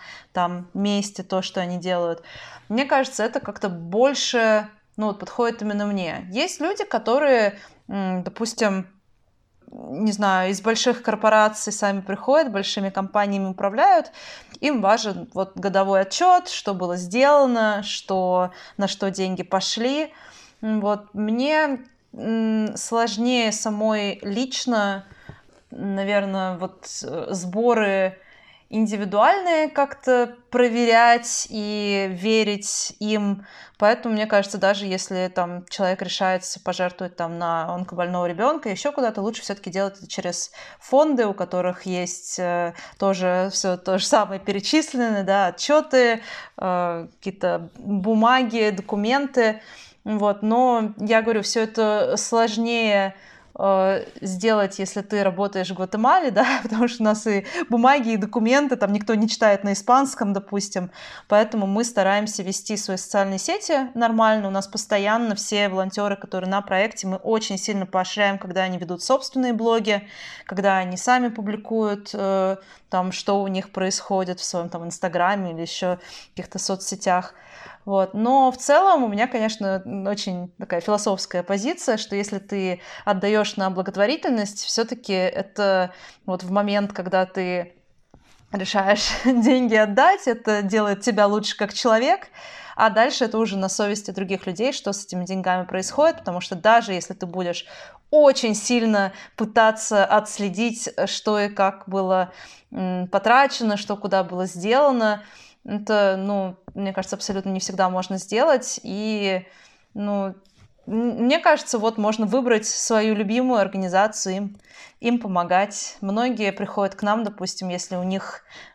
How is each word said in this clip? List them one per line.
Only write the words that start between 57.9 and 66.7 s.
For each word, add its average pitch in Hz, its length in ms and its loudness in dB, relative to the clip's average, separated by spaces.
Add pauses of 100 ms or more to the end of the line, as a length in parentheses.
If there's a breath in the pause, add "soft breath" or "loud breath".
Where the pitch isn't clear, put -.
и 220 40 0
документы, 240 600 2
там 202 160 0
никто 208 220 0
не 214 140 2
читает 208 360 4
на 202 80 0
испанском, 240 600 2
допустим, 196 560 -4 (380 loud breath)
поэтому 214 400 2
мы 202 160 0
стараемся 208 600 0
вести 196 340 -6
свои 196 200 -4
социальные 196 420 -2
сети 311 540 -2
нормально, 220 540 2
у 190 40 -4
нас 196 160 -4
постоянно 214 680 0
все 208 340 0
волонтёры, 190 460 -2
которые 190 340 -6
на 196 120 0
проекте, 196 460 -2